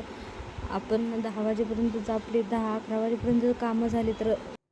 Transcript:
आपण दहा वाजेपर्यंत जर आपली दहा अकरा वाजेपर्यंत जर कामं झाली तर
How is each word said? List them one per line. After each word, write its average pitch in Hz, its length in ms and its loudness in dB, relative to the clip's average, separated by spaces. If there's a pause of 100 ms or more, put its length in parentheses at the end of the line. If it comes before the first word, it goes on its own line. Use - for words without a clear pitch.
(720)
आपण 226 500 0
दहा 214 200 -4
वाजेपर्यंत 220 480 2
जर 220 240 -2
आपली 220 280 2
दहा 220 340 0
अकरा 220 240 -2
वाजेपर्यंत 233 420 2
जर 240 100 6
कामं 233 360 0
झाली 226 240 2
तर 220 220 2 (380)